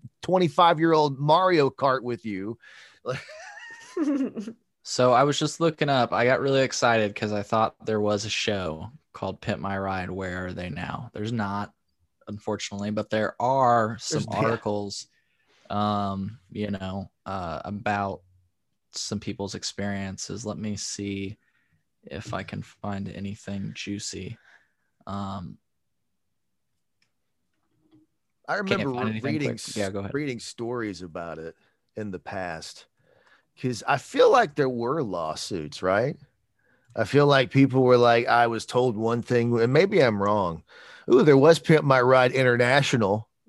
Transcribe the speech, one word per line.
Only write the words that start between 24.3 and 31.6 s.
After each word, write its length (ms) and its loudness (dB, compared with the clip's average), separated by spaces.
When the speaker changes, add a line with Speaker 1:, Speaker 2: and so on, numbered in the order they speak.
Speaker 2:
Um, 540 -10
Speaker 1:
I 80 -2
Speaker 2:
can't 160 -2
Speaker 1:
remember 220 -2
Speaker 2:
find 120 -4
Speaker 1:
re-, 60 -2
Speaker 2:
anything 220 -4
Speaker 1:
reading 160 -2
Speaker 2:
quick. 260 -8
Yeah, 160 -2
go 80 -6
ahead. 120 -8
Speaker 1:
s-, 40 -10
reading 240 -6
stories 640 -8
about 360 -12
it 180 -12